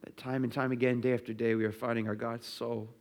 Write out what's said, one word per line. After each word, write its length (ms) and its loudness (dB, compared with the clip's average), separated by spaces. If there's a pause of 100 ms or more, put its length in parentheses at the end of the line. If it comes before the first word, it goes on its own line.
That 120 -18
time 280 -2
and 100 0
time 180 0
again, 300 2
day 120 4
after 200 -2
day, 220 2
we 100 2
are 60 2
finding 360 -2
our 60 0
God 300 -6
so 440 -6 (140)